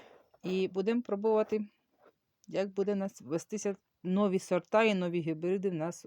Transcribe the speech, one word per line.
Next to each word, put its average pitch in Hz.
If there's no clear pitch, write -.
І 185
будемо 196
пробувати, 214
як 190
буде 196
в 202
нас 196
вестися 190
нові 190
сорта 190
і 214
нові 175
гібриди 175
в 180
нас 160